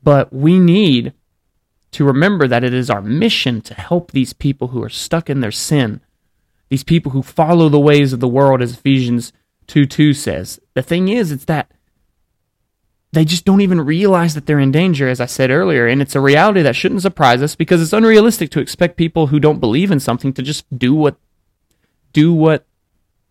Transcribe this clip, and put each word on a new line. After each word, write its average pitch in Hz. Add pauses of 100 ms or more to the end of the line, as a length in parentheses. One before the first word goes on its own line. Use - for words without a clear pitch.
But 143
we 151
need 170 (760)
to -
remember 143
that 120
it 123
is 127
our 101
mission 127
to -
help 175
these 131
people 139
who 123
are 110
stuck -
in 139
their 107
sin, 120 (680)
these 135
people 160
who 131
follow 165
the 147
ways 143
of 120
the 127
world, 131
as 120
Ephesians 120 (360)
two 147
two 151
says. 92 (140)
The 127
thing 180
is, 208
it's 135
that 151 (1400)
they 160
just 170
don't 196
even 185
realize 170
that 147
they're 151
in 135
danger, 151
as 127
I 123
said 131
earlier, 147
and 127
it's 139
a 143
reality 160
that 123
shouldn't 185
surprise 135
us 147
because 170
it's 160
unrealistic 220
to -
expect -
people 165
who 147
don't 147
believe 151
in 151
something 131
to 135
just 135 (100)
do 127
what, 147 (960)
do 160
what 156 (640)